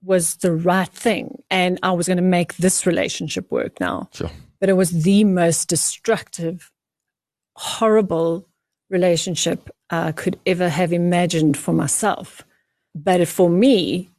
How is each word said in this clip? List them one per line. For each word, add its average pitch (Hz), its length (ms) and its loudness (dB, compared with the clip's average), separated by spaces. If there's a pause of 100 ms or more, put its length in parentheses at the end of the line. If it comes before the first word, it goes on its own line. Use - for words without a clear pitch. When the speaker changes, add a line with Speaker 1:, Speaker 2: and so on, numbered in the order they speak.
Speaker 1:
was 185 340 0
the 175 160 0
right 175 360 0
thing, - 600 -4
and 180 360 0
I 185 80 2
was 170 160 -2
gonna 180 140 2
make 180 340 2
this 180 300 0
relationship 170 640 -4
work - 260 -4
now. - 340 -6
Speaker 2:
Sure. - 180 -8 (280)
Speaker 1:
But 190 100 0
it 196 60 4
was 175 300 0
the 196 200 4
most 175 440 2
destructive, - 1000 -4 (880)
horrible 185 880 0 (420)
relationship 175 840 -2 (200)
I 165 220 -2
could - 340 -4
ever 180 220 0
have 165 240 0
imagined 175 640 2
for - 160 -4
myself. 165 720 -4 (520)
But 175 340 2
for 180 200 2
me 180 600 2 (100)